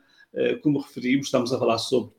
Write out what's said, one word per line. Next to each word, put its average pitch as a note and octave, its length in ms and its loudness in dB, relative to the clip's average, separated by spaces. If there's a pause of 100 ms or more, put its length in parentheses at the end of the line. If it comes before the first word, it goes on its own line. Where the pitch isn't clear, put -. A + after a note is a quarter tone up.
(340)
eh, B2 220 0
como C#3+ 240 0
referimos, C3 480 -2
estamos B2 260 0
a A#2 60 0
falar A#2 180 2
sobre A#2 420 -2